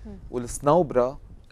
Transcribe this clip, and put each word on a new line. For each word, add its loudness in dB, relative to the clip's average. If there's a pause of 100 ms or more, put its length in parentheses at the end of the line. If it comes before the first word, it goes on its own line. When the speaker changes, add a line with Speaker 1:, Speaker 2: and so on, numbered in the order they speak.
Speaker 1:
مم. -14 (140)
Speaker 2:
والصنوبرة 2 (320)